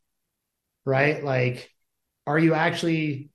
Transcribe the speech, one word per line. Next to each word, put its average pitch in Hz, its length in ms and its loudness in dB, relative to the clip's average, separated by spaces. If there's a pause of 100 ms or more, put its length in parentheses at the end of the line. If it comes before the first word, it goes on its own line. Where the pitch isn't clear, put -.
(840)
right? 143 380 2
Like, 127 460 -2 (580)
are 151 120 0
you 160 140 4
actually 160 800 -2